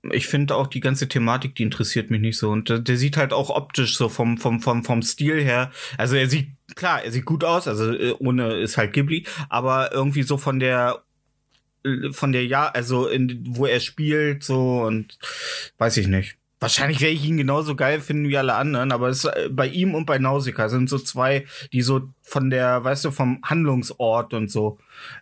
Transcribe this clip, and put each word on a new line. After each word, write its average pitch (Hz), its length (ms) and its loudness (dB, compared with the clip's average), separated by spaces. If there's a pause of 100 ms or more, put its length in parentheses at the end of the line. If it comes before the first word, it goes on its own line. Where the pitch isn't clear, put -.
(100)
ich - 160 0
find 143 240 2
auch 135 160 0
die 131 120 -8
ganze 139 280 0
Thematik, 127 480 0
die 117 80 -2
interessiert 107 460 -2
mich 110 100 0
nicht 110 180 0
so. 107 120 0
Und 110 200 0
der, 113 100 0
der 123 180 0
sieht 143 180 0
halt 139 160 2
auch 139 180 0
optisch - 460 -2
so 117 140 0
vom, 117 280 0
vom, 117 220 0
vom, 117 240 0
vom 117 180 0
Stil 151 400 0
her, 127 300 0 (260)
also 123 180 2
er 131 140 2
sieht, 143 200 0 (260)
klar, 170 280 0
er 113 80 -8
sieht 127 140 -4
gut 160 180 0
aus, 170 240 2
also, 110 260 0
äh, 123 260 0
ohne 127 400 0
ist - 180 -2
halt 104 160 0
Ghibli, 147 320 0 (240)
aber 131 420 0
irgendwie 139 320 0
so 139 140 0
von 131 220 -2
der, 123 440 0 (800)
äh, 135 280 -2
von 135 200 -2
der, 127 140 2
ja, 139 240 2
also 123 380 0
in, 123 360 0 (120)
wo 131 100 0
er 123 160 2
spielt, 151 640 -2
so 127 400 0
und 110 360 -4 (580)
weiß 117 200 2
ich 98 100 2
nicht. 95 300 0 (240)
Wahrscheinlich 139 400 2
werde 156 140 2
ich 147 100 -4
ihn 160 120 2
genauso 143 380 0
geil 143 260 2
finden 147 280 -2
wie 139 80 2
alle 131 160 2
anderen, 131 380 0
aber 123 180 0
es, 131 160 2
äh, - 260 -2
bei 135 160 0
ihm 180 280 0
und 160 100 -2
bei 143 140 2
Nausicaa 131 500 0
sind 127 200 2
so 135 100 0
zwei, 131 460 0 (280)
die 127 80 2
so 131 260 0 (140)
von 131 300 0
der, 127 320 2
weißt 135 220 0
du, 147 60 -2
vom 127 320 0
Handlungsort 123 920 0
und 107 160 -2
so, 107 260 0 (440)